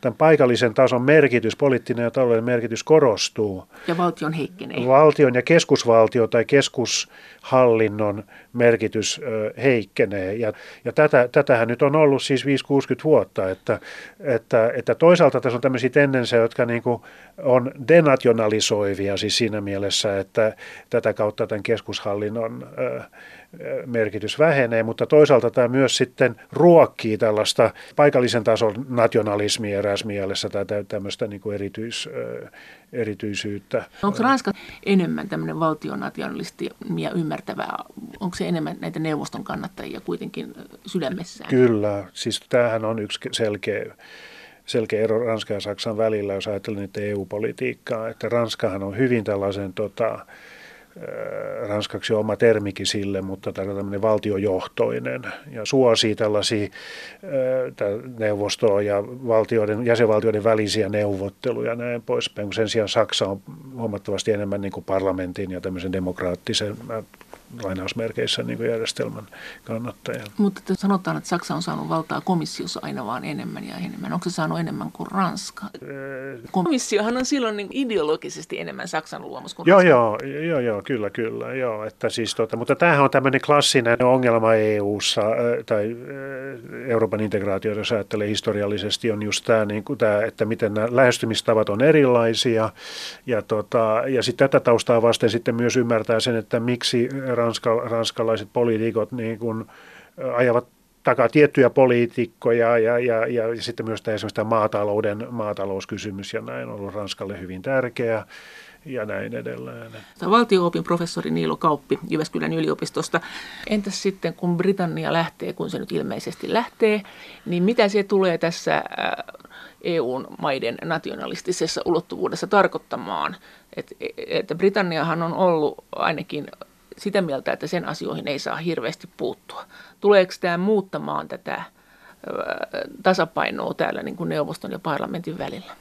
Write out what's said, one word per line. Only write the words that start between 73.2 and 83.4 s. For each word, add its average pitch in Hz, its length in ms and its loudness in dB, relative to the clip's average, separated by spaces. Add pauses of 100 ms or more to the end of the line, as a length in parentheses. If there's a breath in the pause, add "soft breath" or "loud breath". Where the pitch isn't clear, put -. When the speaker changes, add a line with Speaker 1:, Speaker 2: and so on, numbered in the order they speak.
Speaker 2:
enemmän - 420 -10
ja - 80 -12 (100)
enemmän. - 280 -10
Onko 180 160 -4
se 170 60 -8
saanut 160 240 -4
enemmän 165 320 -6
kuin - 200 -12
Ranska? - 540 -6 (240)
Speaker 1:
Öö. 135 480 -12 (140)
Speaker 2:
Komissiohan 226 680 0
on 254 80 -2
silloin 240 320 -2
niin 202 140 -8
ideologisesti 165 880 -4
enemmän 170 280 -10
Saksan 156 340 -8
luomus - 320 -14
kuin - 140 -2
Speaker 1:
Joo, 190 100 8
Speaker 2:
Ranska. 180 120 8
Speaker 1:
joo, 117 280 6 (260)
joo, 165 160 -2
joo, 110 260 -2
kyllä, 107 240 -2
kyllä, 117 440 -6
joo, 117 320 -4
että 110 240 -4
siis 110 260 -4
tota, 113 220 -2
mutta 120 180 2
tämähän 156 280 4
on 135 60 4
tämmönen 135 360 2